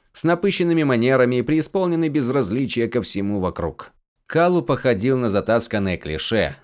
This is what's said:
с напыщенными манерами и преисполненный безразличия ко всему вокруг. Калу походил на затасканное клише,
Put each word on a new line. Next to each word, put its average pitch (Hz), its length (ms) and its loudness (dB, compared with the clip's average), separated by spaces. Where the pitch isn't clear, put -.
с - 120 -8
напыщенными 170 600 2
манерами 123 540 2
и 123 40 2
преисполненный 165 680 0
безразличия 123 800 0
ко 120 140 -2
всему 101 380 -2
вокруг. 85 520 -4
Калу 170 360 2
походил 127 560 0
на 123 120 0
затасканное 101 680 0
клише, 78 680 -2